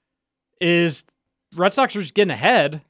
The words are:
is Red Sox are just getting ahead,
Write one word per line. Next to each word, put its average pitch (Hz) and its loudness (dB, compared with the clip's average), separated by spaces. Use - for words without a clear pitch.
is 170 0
Red 175 0
Sox 262 0
are 208 -4
just 160 -10
getting 202 2
ahead, 147 0